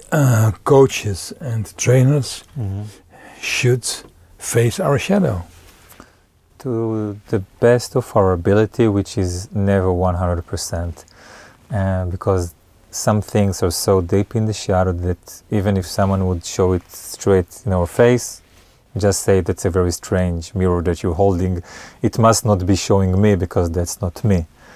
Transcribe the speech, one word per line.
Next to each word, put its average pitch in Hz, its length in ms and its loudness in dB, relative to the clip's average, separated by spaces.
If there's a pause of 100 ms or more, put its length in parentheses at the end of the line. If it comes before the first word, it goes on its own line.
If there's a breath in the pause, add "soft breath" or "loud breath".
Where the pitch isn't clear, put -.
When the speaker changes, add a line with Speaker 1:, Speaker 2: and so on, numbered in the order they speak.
(120)
Speaker 1:
uh, 117 400 4 (120)
coaches 131 760 2
and 117 240 -6 (140)
trainers 131 640 2 (140)
Speaker 2:
Mm-hmm. 101 260 -6 (580 loud breath)
Speaker 1:
should 123 440 -2 (520)
face 117 420 0
our 143 200 0
shadow. 151 440 0 (1160 soft breath)
Speaker 2:
To 110 600 -4 (100)
the 107 100 0 (200)
best 120 360 4
of - 200 -2
our 95 180 4
ability, 104 540 2
which 101 300 -2
is 90 360 -4
never 98 400 2
one 90 220 0
hundred 87 320 -2
percent. 87 580 -8 (680 loud breath)
Uh, 95 340 -2
because 90 500 -2 (340)
some 104 320 0
things 101 400 0
are 92 100 2
so 95 300 2
deep 98 340 -2
in 110 120 0
the 107 60 -2
shadow 92 380 0
that 87 600 -6
even 101 260 0
if 90 80 -4
someone 95 420 0
would 87 160 -4
show 92 300 0
it 87 180 -4
straight - 720 -2
in 98 80 0
our 87 120 2
face, - 560 2 (560 soft breath)
just 98 240 0
say, 98 200 2
"That's - 240 -4
a 95 40 -2
very 90 220 0
strange 87 640 -4
mirror 90 260 0
that 85 220 -4
you're 90 100 -2 (100)
holding. 92 380 0 (400 loud breath)
It - 160 -2
must 113 260 4
not 95 220 0
be 95 100 2
showing 95 460 2
me 104 140 4
because 90 340 -2
that's 87 320 -6
not 90 220 -6
me." 95 240 0 (280 loud breath)